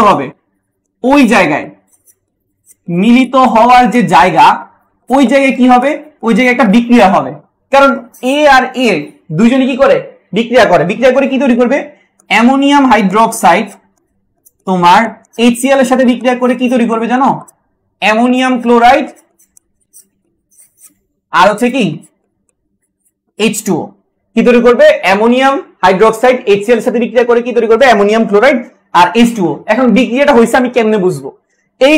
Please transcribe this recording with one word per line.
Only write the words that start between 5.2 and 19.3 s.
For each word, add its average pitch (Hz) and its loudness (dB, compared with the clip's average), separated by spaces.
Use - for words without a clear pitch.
জায়গায় 277 0
কি 247 2
হবে? 262 0
ওই 226 0
জায়গায় 254 0
একটা 240 0
বিক্রিয়া 233 2
হবে, 139 -4
কারণ 277 2
এ - -2
আর 254 2
এ - 2
দুইজনে 240 2
কি 269 -4
করে? 208 2
বিক্রিয়া 233 0
করে। 180 2
বিক্রিয়া 247 0
করে 269 0
কি 262 -2
তৈরি 247 0
করবে? 247 -2
অ্যামোনিয়াম 277 0
হাইড্রোক্সাইড 208 0
তোমার 185 2
এইচসিএল 262 0
এর 240 -4
সাথে 254 0
বিক্রিয়া 247 -4
করে 247 0
কি 254 -4
তৈরি 233 -2
করবে 226 -6
জানো? 254 0
অ্যামোনিয়াম 247 -2
ক্লোরাইড 240 2